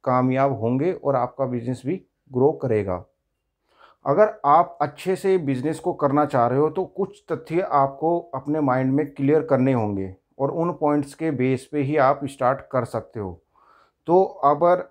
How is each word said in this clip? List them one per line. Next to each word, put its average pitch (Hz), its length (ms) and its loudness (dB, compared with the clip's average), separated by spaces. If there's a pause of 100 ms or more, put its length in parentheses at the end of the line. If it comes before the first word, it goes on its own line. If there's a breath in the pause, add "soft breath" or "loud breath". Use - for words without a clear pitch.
कामयाब 131 560 0
होंगे 131 340 0
और 139 220 -2
आपका 123 300 -2
बिजनेस 120 400 -6
भी 160 100 -4 (360)
ग्रो 131 220 4
करेगा। 101 500 -2 (1000 soft breath)
अगर 185 280 4 (120)
आप 156 360 4
अच्छे 151 340 -4
से 190 220 0
बिजनेस 139 420 -2
को 180 140 -4
करना 147 320 2
चाह 120 220 2
रहे 127 120 0
हो 156 100 2
तो 180 160 -4
कुछ - 460 -8
तथ्य 160 300 -4
आपको 143 560 0 (180)
अपने 147 260 -4
माइंड 131 320 0
में 147 200 0
क्लियर 147 280 2
करने 135 320 2
होंगे 101 420 -2 (240)
और 139 120 -2
उन 170 200 -2
पॉइंट्स 147 420 -2
के 160 180 -4
बेस 127 400 -2
पे 147 100 -2
ही 143 160 -2
आप 139 280 2
स्टार्ट 131 360 -2 (100)
कर 123 140 0
सकते 113 340 -10
हो। 92 200 -10 (680 soft breath)
तो 180 160 4
अगर 170 680 2